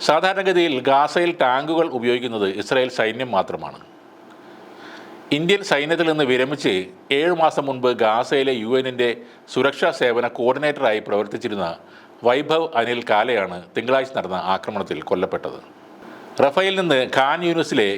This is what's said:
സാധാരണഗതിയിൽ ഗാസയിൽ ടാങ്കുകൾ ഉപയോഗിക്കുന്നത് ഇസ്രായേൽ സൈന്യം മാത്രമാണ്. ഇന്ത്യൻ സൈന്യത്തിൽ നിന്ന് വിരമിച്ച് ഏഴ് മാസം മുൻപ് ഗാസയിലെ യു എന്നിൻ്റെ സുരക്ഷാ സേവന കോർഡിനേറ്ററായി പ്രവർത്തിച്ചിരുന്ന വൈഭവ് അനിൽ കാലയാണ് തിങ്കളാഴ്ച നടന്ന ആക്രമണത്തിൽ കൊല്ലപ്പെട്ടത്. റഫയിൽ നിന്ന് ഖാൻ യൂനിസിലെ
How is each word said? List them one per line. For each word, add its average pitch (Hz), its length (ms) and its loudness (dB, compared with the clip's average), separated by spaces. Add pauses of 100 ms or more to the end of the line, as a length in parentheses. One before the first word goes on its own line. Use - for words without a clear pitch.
സാധാരണഗതിയിൽ 180 640 2 (180)
ഗാസയിൽ 170 420 2 (100)
ടാങ്കുകൾ 151 540 2
ഉപയോഗിക്കുന്നത് 117 500 0 (140)
ഇസ്രായേൽ 127 280 0 (120)
സൈന്യം 117 360 -2
മാത്രമാണ്. 78 440 -6 (1500)
ഇന്ത്യൻ 180 340 2
സൈന്യത്തിൽ 160 400 2
നിന്ന് 151 220 2
വിരമിച്ച് 131 400 0 (460)
ഏഴ് 170 220 2
മാസം 151 280 2
മുൻപ് 127 200 -2 (140)
ഗാസയിലെ 127 520 2 (100)
യു 113 160 -4
എന്നിൻ്റെ 123 280 -2 (460)
സുരക്ഷാ 139 360 2 (100)
സേവന 120 260 2 (140)
കോർഡിനേറ്ററായി 131 680 0
പ്രവർത്തിച്ചിരുന്ന 104 600 -4 (600)
വൈഭവ് 147 400 2 (120)
അനിൽ 120 200 -2 (100)
കാലയാണ് 104 480 0 (180)
തിങ്കളാഴ്ച 127 420 0
നടന്ന 92 220 -4 (140)
ആക്രമണത്തിൽ 95 460 -6 (100)
കൊല്ലപ്പെട്ടത്. 90 480 -4 (840)
റഫയിൽ 185 360 2
നിന്ന് 156 200 2 (180)
ഖാൻ 143 300 2
യൂനിസിലെ 151 400 2 (100)